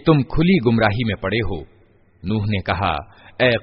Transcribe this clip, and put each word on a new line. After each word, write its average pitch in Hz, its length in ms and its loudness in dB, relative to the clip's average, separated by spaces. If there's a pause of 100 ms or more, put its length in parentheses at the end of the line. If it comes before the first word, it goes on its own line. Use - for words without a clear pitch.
तुम 151 160 4
खुली 170 360 2
गुमराही 113 460 0
में 107 180 -4
पड़े 95 140 -2
हो।" 95 280 -4 (600)
नूह 104 240 -2
ने 104 100 -2
कहा, 90 380 -2 (460)
ए 127 100 4 (100)